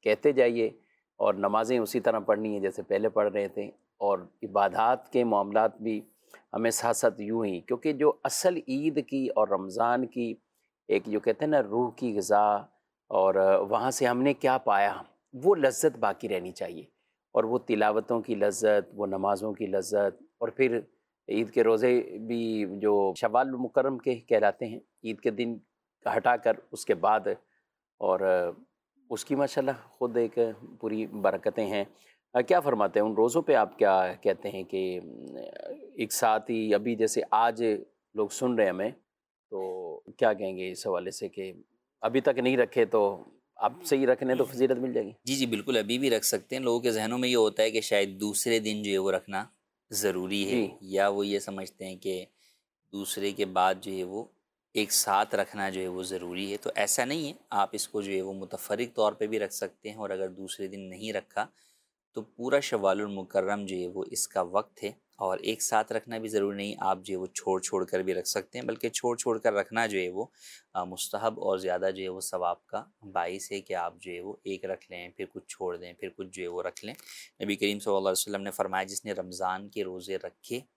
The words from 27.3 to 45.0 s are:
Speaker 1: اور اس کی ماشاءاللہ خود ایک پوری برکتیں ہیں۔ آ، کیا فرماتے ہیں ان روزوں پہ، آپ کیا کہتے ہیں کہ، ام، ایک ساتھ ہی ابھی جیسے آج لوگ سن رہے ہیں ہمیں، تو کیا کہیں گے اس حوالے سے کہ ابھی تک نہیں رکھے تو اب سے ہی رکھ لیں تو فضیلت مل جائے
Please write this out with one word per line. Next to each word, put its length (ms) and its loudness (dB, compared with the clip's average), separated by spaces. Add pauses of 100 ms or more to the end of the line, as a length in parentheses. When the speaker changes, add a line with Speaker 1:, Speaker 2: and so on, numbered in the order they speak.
Speaker 1:
اور 540 2 (580)
اس 160 -6
کی 100 -2
ماشاءاللہ 360 0 (180)
خود 280 -4
ایک 200 0 (420)
پوری 280 -4
برکتیں 580 0
ہیں۔ 180 -2 (500)
آ، 80 4
کیا 180 4
فرماتے 400 2
ہیں 80 4
ان 60 0
روزوں 280 4
پہ، 120 4
آپ 240 4
کیا 440 4
کہتے 280 0
ہیں 140 -8
کہ، 400 -4
ام، 340 -16 (580)
ایک 180 -4
ساتھ 380 2
ہی 220 2
ابھی 220 2
جیسے 260 2 (100)
آج 320 2 (500)
لوگ 160 0
سن 260 -2
رہے 80 4
ہیں 80 4
ہمیں، 200 -2 (580)
تو 100 -8 (580)
کیا 160 4
کہیں 240 -4
گے 140 -6
اس 160 -8
حوالے 240 -2
سے 180 -10
کہ 240 -10 (480)
ابھی 200 0
تک 160 2
نہیں 200 2
رکھے 280 4
تو 380 2 (320)
اب 180 0 (120)
سے 120 2
ہی 100 2
رکھ 160 2
لیں 120 2
تو 100 2
فضیلت 320 2
مل 160 -4
جائے 120 0